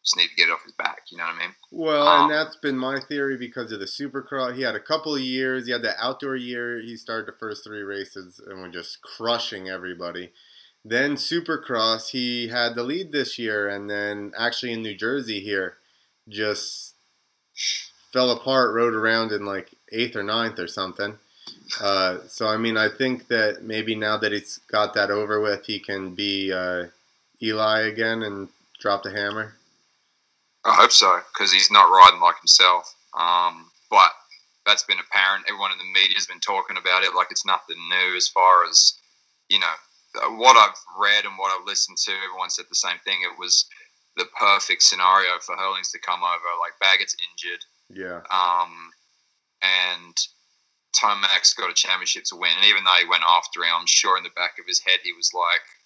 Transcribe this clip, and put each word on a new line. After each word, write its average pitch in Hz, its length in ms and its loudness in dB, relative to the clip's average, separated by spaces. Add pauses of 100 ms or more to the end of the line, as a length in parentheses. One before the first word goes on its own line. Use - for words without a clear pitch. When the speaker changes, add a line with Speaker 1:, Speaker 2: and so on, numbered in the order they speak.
Speaker 1:
just - 140 -2
needed 85 140 0
to - 40 -18
get 82 140 2
it - 20 0
off 80 120 -6
his - 100 -20
back, - 360 -8
you 85 80 -20
know 85 80 -8
what 85 100 -6
I 85 40 -14
mean? 87 160 -10 (160)
Speaker 2:
Well, 151 360 0
Speaker 1:
Um, 170 160 6
Speaker 2:
and 151 80 6
that's 156 260 -2
been 139 200 -4
my 131 220 -4
theory 139 380 -6
because 120 340 -12
of 104 80 -10
the 95 80 -10
Supercross. 131 680 -8
He 131 60 -8
had 113 140 -2
a 104 40 -6
couple 156 360 -4
of 131 60 -4
years. 131 440 -4
He 123 60 -6
had 117 100 -4
that 110 180 -4
outdoor 135 360 -6
year. 120 440 -8
He 117 160 -14
started 110 320 -10
the 107 100 -18
first 107 260 -12
three 107 180 -14
races 98 580 -12
and 98 220 -18
was 90 100 -16
just 85 300 -14
crushing 113 680 -6
everybody. 90 640 -12 (520)
Then 131 320 0
Supercross, 123 960 -4
he 120 380 -6
had 120 260 -2
the 120 80 -4
lead 156 300 -6
this 139 260 -4
year, 107 280 -2
and 101 220 -8
then 104 480 -6
actually 120 360 -4
in 113 100 -8
New 104 120 -10
Jersey 113 440 -6
here, 95 380 -6 (520)
just 104 640 -6 (1200)
fell 127 160 2
apart, 123 440 2
rode 117 200 2
around 113 380 0
in, 101 140 -6
like, 98 260 -8 (200)
eighth 120 240 -4
or 101 80 -6
ninth 110 360 -4
or 87 80 -8
something. 98 500 -8 (640)
Uh, 95 460 0
so, 113 200 -6
I 107 100 0
mean, 113 200 -2
I 110 120 2
think 127 380 -4
that 107 360 0
maybe 110 320 -4
now 107 220 -2
that 107 140 0
he's - 280 -8 (100)
got 107 240 0
that 101 180 0
over 107 300 -2
with, 101 240 -2
he 107 140 -8
can 95 360 -8
be, 98 380 -4
uh, 90 320 -4 (560)
Eli 110 400 0
again 113 420 -2
and 98 260 -8 (300)
drop 101 240 -2
the 101 80 -8
hammer. 107 440 -6 (1080)
Speaker 1:
I 98 100 4
hope 113 180 8
so, 92 300 6 (120)
'cause 101 180 0
he's 95 180 4
not 98 220 10
riding 92 280 12
like 87 200 4
himself. 90 560 4 (180)
Um, 85 580 0 (180)
but 92 220 8 (540)
that's 104 180 4
been 95 160 -2
apparent. 98 480 0
Everyone 98 240 -4
in 92 60 -6
the 92 60 -14
media's 95 420 0
been 90 140 -14
talking 95 380 -4
about 92 260 0
it 90 100 -2
like 90 160 0
it's - 160 -6
nothing 87 320 -4 (120)
new 92 260 0
as 90 120 -2
far 92 380 6
as, - 280 4 (560)
you 98 100 2
know, 85 160 -2 (640)
what 123 200 8
I've 104 200 6 (200)
read 101 280 2
and 98 120 -10
what 95 140 -2
I've 92 160 -6
listened 95 320 -4
to, 101 120 -2 (120)
everyone 92 260 -8
said - 200 -8
the 90 60 -12
same 90 240 -2
thing. 95 220 -4
It 90 160 -6
was 90 280 0 (500)
the 90 100 -2 (140)
perfect 98 420 2
scenario 92 580 4
for 90 180 -10
Hurlings 95 340 -4
to 92 80 -12
come 90 240 -4
over. 87 220 -2 (140)
Like, 85 200 -8
Baggett's 95 360 2 (180)
injured. 87 320 -12 (240)
Speaker 2:
Yeah. 90 320 -12 (100)
Speaker 1:
Um, 87 600 -2 (680)
and 90 540 -2 (840)
Tomac's 98 540 2
got 92 160 -4
a 87 40 -8
championship 92 520 -2
to 90 120 -6
win. 87 180 -2
And 98 100 2
even 101 200 4
though 92 120 4
he 87 80 2
went 85 220 0
after 87 360 0
him, 85 120 0
I'm 85 100 -4
sure 92 320 2
in 87 60 -6
the 85 80 -14
back 87 260 -6
of 90 80 -20
his 90 140 -4
head 95 240 0
he 87 100 -8
was 85 200 -4
like 87 280 0 (240)